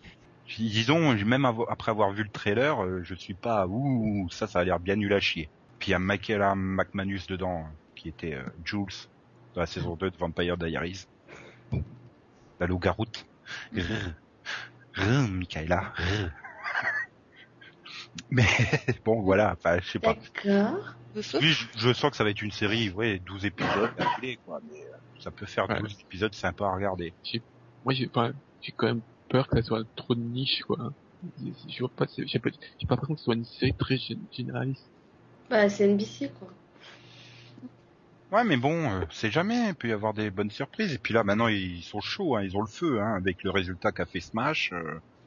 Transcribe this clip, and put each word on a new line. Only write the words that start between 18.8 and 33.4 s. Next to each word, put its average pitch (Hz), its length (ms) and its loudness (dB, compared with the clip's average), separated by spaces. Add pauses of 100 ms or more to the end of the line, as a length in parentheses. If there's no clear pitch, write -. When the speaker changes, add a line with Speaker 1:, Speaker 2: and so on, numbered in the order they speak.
Speaker 1:
bon, 113 160 4
voilà, 95 320 6
enfin, 87 280 2
je - 100 -12
sais 107 80 -4
pas. 220 160 2
Speaker 3:
D'accord. 208 800 0 (200)
Speaker 2:
Ouf, 208 200 -6
ouf. - 60 2
Speaker 1:
Oui, 156 120 6
je, 139 120 -2 (120)
je 117 160 4
sens 147 180 2
que - 60 -6
ça 117 60 2
va 104 80 4
être 101 100 -6
une 107 100 -4
série, 107 380 0
ouais, 101 300 0
douze 95 260 -6
épisodes 101 520 0
d'affilée, - 480 -2
quoi, 76 240 -10
mais, 76 120 -18
euh, 69 160 -18 (220)
ça - 120 -12
peut - 140 -12
faire 98 240 0
Speaker 4:
Ouais. 107 100 0
Speaker 1:
douze 104 220 -6
épisodes 101 320 -2
sympas 95 340 -2
à 95 80 2
regarder. 92 380 -2 (100)
Speaker 4:
J'ai... - 180 -6 (440)
moi, 127 80 2
j'ai, 131 180 -2
enfin, 120 200 2 (300)
j'ai - 140 -12
quand 117 120 2
même 117 140 0 (280)
peur 131 180 2
que - 100 2
ça 117 40 6
soit 113 220 -2 (120)
trop - 200 -2
de 117 60 0
niche, 123 420 -2
quoi. - 280 -2 (480)
Je, 131 120 -8 (180)
je - 100 -10
vois 127 160 -4
pas, 143 120 0
c'est, - 200 -8
j'ai 131 120 -2
pas, - 100 -2 (300)
j'ai - 80 -4
pas 127 80 4
l'impression 139 180 -2
que 147 60 -4
ce - 60 -20
soit 120 100 4
une 117 100 -2